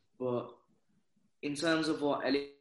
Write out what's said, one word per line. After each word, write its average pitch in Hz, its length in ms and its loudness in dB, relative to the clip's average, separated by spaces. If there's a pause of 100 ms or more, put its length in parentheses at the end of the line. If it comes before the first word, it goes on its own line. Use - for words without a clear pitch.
(200)
But 123 300 0 (920)
in 147 140 -4
terms 160 320 2
of 143 140 0
what 143 240 0
Elliot 139 360 0